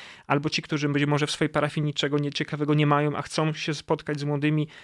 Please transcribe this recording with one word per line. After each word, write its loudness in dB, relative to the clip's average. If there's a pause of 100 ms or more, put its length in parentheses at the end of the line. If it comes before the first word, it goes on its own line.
(260)
albo 2
ci, -4
którzy -2
być 2
może 2
w -2
swojej 0
parafii 0
niczego -2
nie-, -2
ciekawego 0
nie 4
mają, 4
a -6
chcą -2
się -6
spotkać -4
z -6
młodymi 2 (140)